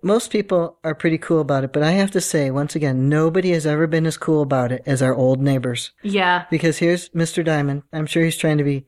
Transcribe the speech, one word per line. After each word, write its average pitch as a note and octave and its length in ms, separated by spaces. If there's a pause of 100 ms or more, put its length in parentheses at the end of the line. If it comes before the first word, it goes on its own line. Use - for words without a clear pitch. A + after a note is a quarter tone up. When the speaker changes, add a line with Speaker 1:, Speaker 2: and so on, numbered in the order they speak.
Speaker 1:
most G#3 260
people F#3+ 540
are D#3+ 100
pretty D#3+ 240
cool E3 220
about C#3 240
it. B2+ 100
But D3 100
I D#3 80
have G3 200
to F3+ 100
say, C#3+ 300
once C#3+ 240
again, C3+ 340
nobody E3 420
has D#3+ 140
ever D#3 220
been D#3+ 180
as D#3+ 120
cool D#3 240
about C3 320
it B2+ 120
as C3 160
our B2+ 140
old C3 260
neighbors. C3 500 (120)
Speaker 2:
Yeah. F#3 480
Speaker 1:
Because D#3+ 260
here's F3 380
Mister E3 280
Diamond. C#3+ 400 (100)
I'm D#3 120
sure E3 180
he's D#3+ 140
trying D#3 220
to C#3+ 60
be C#3 220